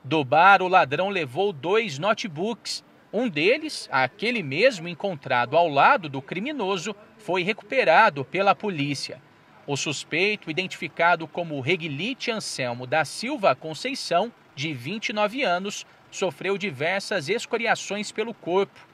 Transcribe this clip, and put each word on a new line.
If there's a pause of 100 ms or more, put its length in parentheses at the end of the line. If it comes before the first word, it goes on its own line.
Do
bar,
o
ladrão
levou
dois
notebooks. (280)
Um
deles,
aquele
mesmo
encontrado
ao
lado
do
criminoso, (240)
foi
recuperado
pela
polícia. (400)
O
suspeito,
identificado
como
Reglite
Anselmo
da
Silva
Conceição, (240)
de
vinte
e
nove
anos, (240)
sofreu
diversas
escoriações
pelo
corpo. (140)